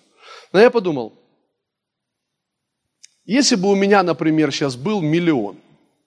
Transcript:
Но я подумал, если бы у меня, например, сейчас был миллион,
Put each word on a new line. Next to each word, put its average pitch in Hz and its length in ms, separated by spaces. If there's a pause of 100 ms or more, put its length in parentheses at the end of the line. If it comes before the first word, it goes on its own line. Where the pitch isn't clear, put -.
(540)
Но 180 60
я 233 100
подумал, 165 420 (2250)
если 240 300
бы 190 140
у 202 60
меня, 196 280
например, 156 480
сейчас 135 240
был 190 260
миллион, 151 560 (500)